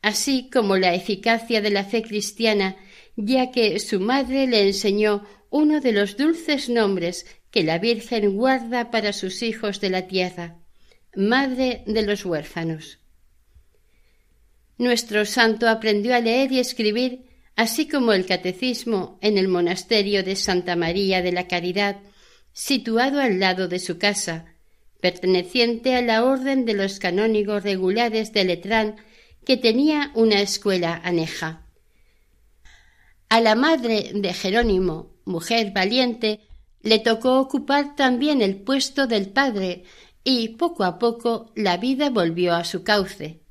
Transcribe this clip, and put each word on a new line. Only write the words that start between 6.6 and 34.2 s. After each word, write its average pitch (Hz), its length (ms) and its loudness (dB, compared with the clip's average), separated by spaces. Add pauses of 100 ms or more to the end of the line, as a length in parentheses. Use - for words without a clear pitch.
nombres 196 560 0 (260)
que 208 120 2
la 160 160 0
Virgen 220 580 0
guarda 240 540 0
para 208 240 -2
sus 185 280 -8
hijos 220 380 -4
de 196 80 -2
la 185 180 -2
tierra, 180 520 -6 (580)
Madre 254 720 0
de 214 160 0
los 202 240 -4
Huérfanos. 160 720 -6 (1800)
Nuestro 233 480 0
santo 226 460 2
aprendió 220 440 2
a 240 60 4
leer 247 320 2
y 262 60 2
escribir, 247 680 -2 (320)
así 233 320 -2
como 240 240 2
el 185 140 2
catecismo, 196 960 -4
en 208 160 2
el 190 100 2
monasterio 190 720 0
de 190 140 -4
Santa 180 400 -2
María 185 460 0
de 180 100 0
la 180 160 -4
Caridad, 185 480 -2 (560)
situado 254 680 0
al 208 200 2
lado 185 280 0
de 180 100 -4
su 175 180 -6
casa, 175 480 -4 (560)
perteneciente 185 920 0
a 247 80 2
la 226 220 2
Orden 262 420 0
de 220 80 0
los 196 240 -2
Canónigos 208 640 0
Regulares 214 720 -2
de 202 100 2
Letrán, 214 520 0 (500)
que 262 120 4
tenía 285 560 2
una 220 260 4
escuela 180 640 -2
aneja. 165 640 -4 (1600)
A 226 140 4
la 214 120 4
madre 240 600 0
de 196 180 -2